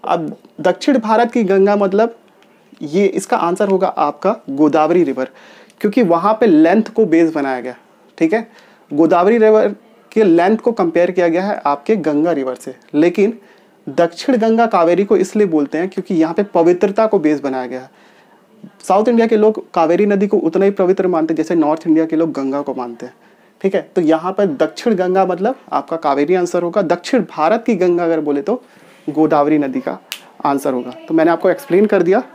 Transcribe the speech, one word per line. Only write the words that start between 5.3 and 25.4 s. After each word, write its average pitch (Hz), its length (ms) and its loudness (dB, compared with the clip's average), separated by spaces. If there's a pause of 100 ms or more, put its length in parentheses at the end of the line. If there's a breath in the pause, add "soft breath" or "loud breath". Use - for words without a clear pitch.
क्योंकि 214 240 0
वहाँ 170 300 2
पे 233 120 0
length 175 480 4
को 220 120 2
base 160 280 2
बनाया 135 260 -4
गया, 123 140 -14 (440)
ठीक 160 140 0
है। 226 140 -2 (440 soft breath)
गोदावरी 175 480 2
river 214 360 4 (380)
के 220 120 2
length 180 340 4
को 233 140 -2
compare 175 380 0
किया 180 180 0
गया 170 160 0
है 208 220 -6
आपके 143 320 0
गंगा 156 340 0
river 131 220 -4
से, 131 200 -16 (200)
लेकिन 175 440 2 (480 soft breath)
दक्षिण 170 500 -2
गंगा 226 300 2
कावेरी 175 380 2
को 202 120 0
इसलिए 190 300 0
बोलते 151 320 -2
हैं 185 100 -4
क्योंकि 190 260 -6
यहाँ 160 200 0
पे 208 100 -2
पवित्रता 196 640 0
को 208 120 0
base 151 220 0
बनाया 131 260 -6
गया 127 140 -10
है। 131 100 -20 (960 soft breath)
साउथ 208 240 2
इंडिया 233 180 4
के 220 100 2
लोग 214 360 2
कावेरी 175 340 2
नदी 202 200 0
को 202 120 0
उतना 170 260 0
ही 202 80 4
पवित्र 185 360 0
मानते 165 260 0
हैं - 20 -2
जैसे 160 180 -2
नॉर्थ 160 320 0
इंडिया 160 200 2
के 160 100 -4
लोग 160 160 0
गंगा 135 300 -4
को 139 120 -8
मानते 123 320 -10
हैं, 120 80 -20 (460 soft breath)
ठीक 196 140 -2
है। 165 80 -2 (120)
तो 185 60 0
यहाँ 160 320 0
पर 202 140 0 (100)
दक्षिण 160 380 -2
गंगा 185 320 0
मतलब 185 300 -4 (160)